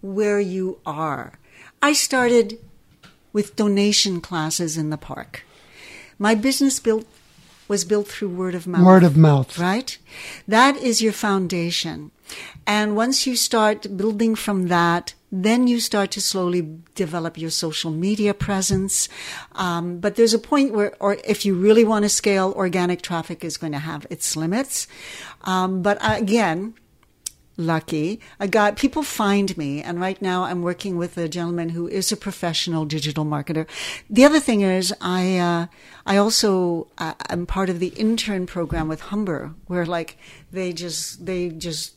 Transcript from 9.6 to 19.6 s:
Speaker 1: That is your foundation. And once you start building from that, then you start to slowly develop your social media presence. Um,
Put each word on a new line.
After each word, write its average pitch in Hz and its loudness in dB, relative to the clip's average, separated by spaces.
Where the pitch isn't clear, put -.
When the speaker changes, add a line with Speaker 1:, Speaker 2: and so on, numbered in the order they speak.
Speaker 1:
That 254 6
is 233 0
your 220 4
foundation. 170 -2
And 214 2
once 247 0
you 247 -2
start 208 0
building 220 2
from 190 -2
that, 170 2
then 220 2
you 240 2
start 202 0
to 202 -8
slowly 175 -2
develop 165 -4
your 160 -6
social 160 -4
media 202 0
presence. 190 -2
Um, 175 -4